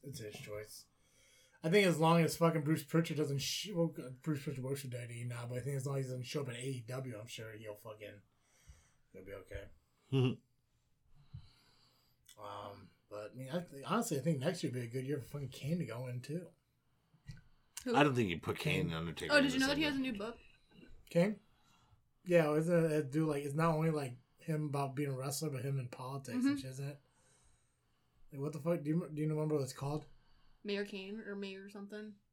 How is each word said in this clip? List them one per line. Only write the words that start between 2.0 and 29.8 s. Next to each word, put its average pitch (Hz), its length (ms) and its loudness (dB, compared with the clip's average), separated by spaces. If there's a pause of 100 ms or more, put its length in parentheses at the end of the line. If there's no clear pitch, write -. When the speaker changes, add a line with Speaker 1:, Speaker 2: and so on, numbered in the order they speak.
Speaker 1:
as 151 140 4
fucking 165 260 6
Bruce 147 200 2
Pritchard 165 340 2
doesn't 139 240 2
sh-, - 340 -4
well, 165 200 2 (280)
Bruce 151 200 0
Pritchard 127 200 -6
works 135 200 -4
for 135 60 -8
W 120 180 -6
W 120 160 -10
E - 40 -6
now, 120 220 -6
but 123 80 -4
I 123 60 -2
think 139 140 -2
as 131 100 -2
long 139 120 0
as 135 60 0
he 127 60 -6
doesn't 127 160 -4
show 147 160 -4
up 120 80 -6
in 117 60 -6
A - 20 -8
E 123 280 -6
W, 127 320 -6
I'm 110 100 -12
sure 113 180 -12 (120)
he'll 107 180 -10
fucking, 107 320 -12 (1040)
he'll 92 120 -16
be 98 80 -14
okay. 101 1080 -2
Speaker 2:
<laughs> - 80 -20 (1900)
Speaker 1:
Um, 101 500 -12 (220)
but 104 240 -10
I 120 40 -14
mean, 131 120 -10
I 160 80 -2
th-, - 280 -12
honestly, 180 320 0
I - 20 -4
think 151 200 2
next 165 220 -2
year 123 100 -2
would 123 80 -2
be 117 60 -4
a 113 40 -10
good 131 160 -4
year 143 120 -2
for 113 100 -10
fucking 143 220 -8
Kane 165 280 -2
to 160 60 0
go 120 240 -6
in 123 120 -6
too. 156 220 -6 (1400)
Speaker 3:
Who? 247 100 2
Speaker 2:
I 143 80 8
don't 143 120 6
think 113 160 4
you 82 100 -2
put 107 180 -2
Kane - 240 2
Speaker 1:
Kane. - 40 0
Speaker 2:
and 85 80 0
Undertaker 82 380 -4
Speaker 3:
Oh, 294 40 6
Speaker 2:
in 277 80 6
Speaker 3:
did 277 80 2
Speaker 2:
the - 20 0
Speaker 3:
you 262 60 2
know 269 80 4
that 285 80 2
he 311 80 2
Speaker 2:
same 294 80 2
Speaker 3:
has 269 80 -2
a - 20 0
Speaker 2:
thing. 262 100 -2
Speaker 3:
new 196 60 -6
book? 226 180 -6 (720)
Speaker 1:
Kane? 196 260 4 (880)
Yeah, 165 280 8
it's 160 140 4
a, 165 300 6
it 139 140 0
do, 156 140 4
like, 143 180 0
it's 139 100 -2
not 160 200 4
only, 160 160 4
like, 139 260 0 (220)
him 151 280 -2
about 139 300 -2
being 143 140 0
a 131 60 -2
wrestler, 143 340 -2
but 127 120 -4
him 139 160 0
in 123 100 -4
politics 135 460 -8
and 247 100 2
Speaker 3:
Mm-hmm. 285 120 4
Speaker 1:
shit, 190 140 -6
isn't 139 180 -6
it? - 100 -10 (1300)
Like, 139 100 -8
what 151 100 -4
the 151 80 -8
fuck? 165 220 0
Do 147 80 -2
you, 175 220 0
do 151 100 -2
you 151 60 0
remember 151 280 0
what 139 80 2
it's 127 80 -6
called? 143 340 -4 (580)